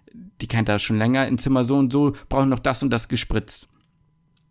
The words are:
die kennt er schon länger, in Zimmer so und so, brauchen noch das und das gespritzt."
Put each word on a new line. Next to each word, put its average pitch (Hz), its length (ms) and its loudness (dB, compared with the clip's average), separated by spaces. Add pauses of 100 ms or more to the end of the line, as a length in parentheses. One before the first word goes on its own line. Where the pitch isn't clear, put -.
(400)
die 117 80 -10
kennt 113 220 0
er 104 80 2
schon 110 180 -2
länger, 123 300 2
in 127 100 -2
Zimmer 131 280 2
so 131 120 2
und 135 160 2
so, 143 220 2 (160)
brauchen 135 180 2
noch 123 120 0
das 131 220 -2
und 139 60 0
das 117 200 -2
gespritzt." - 600 -4 (840)